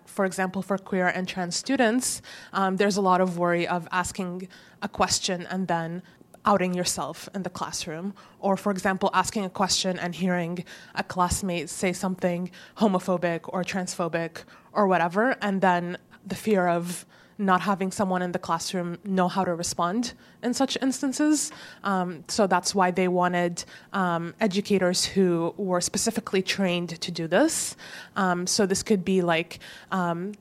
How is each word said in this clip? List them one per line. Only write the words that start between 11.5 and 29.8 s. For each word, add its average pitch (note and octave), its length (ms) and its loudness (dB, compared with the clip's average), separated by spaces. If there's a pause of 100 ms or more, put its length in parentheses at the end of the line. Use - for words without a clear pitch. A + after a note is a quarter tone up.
say F3+ 240 0
something F3+ 560 -2 (260)
homophobic F3+ 680 2
or F#3 200 -4
transphobic E3+ 800 -4 (260)
or G3+ 160 4
whatever, F#3 540 2
and G3 220 0
then F3 340 2 (300)
the G3 80 -6
fear F#3 340 2
of F3 380 -2 (300)
not F#3 260 2
having F#3 280 0
someone F#3 320 0
in F3+ 80 -2
the F3+ 80 -2
classroom F3 680 -4
know F#3+ 220 2
how F#3 180 0
to F3+ 80 0
respond F3 600 -2 (280)
in B3 140 -2
such C4+ 260 0
instances. C#4+ 720 0 (320)
Um, F3+ 460 -2
so G#3+ 180 4
that's F3+ 300 2
why F3+ 160 4
they F#3 160 2
wanted, F3+ 560 2 (280)
um, E3+ 480 -2
educators F#3 640 2
who F3 520 2
were F3+ 240 0
specifically G3+ 640 -2
trained F3 480 0 (100)
to - 100 -6
do E3 160 -4
this. A3+ 500 2 (380)
Um, F3+ 320 2
so G3+ 200 2
this F#3 180 0
could G3 200 2
be, F#3+ 160 4
like, E3+ 380 0 (320)